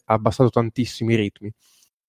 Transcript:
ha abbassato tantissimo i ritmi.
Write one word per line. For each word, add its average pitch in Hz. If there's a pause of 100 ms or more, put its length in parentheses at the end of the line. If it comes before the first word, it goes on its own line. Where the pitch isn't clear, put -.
ha 110
abbassato 110
tantissimo 117
i 117
ritmi. 104 (560)